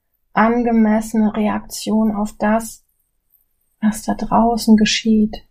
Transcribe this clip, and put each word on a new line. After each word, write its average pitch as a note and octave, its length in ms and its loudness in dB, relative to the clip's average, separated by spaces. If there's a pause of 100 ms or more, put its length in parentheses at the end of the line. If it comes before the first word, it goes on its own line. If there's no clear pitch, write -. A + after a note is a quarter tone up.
(340)
angemessene A3 1000 2
Reaktion G#3+ 800 -2
auf G#3 180 -4
das, A3 500 -2 (960)
was G#3+ 200 -2
da G#3 140 -6
draußen A3 640 2
geschieht. G#3+ 720 0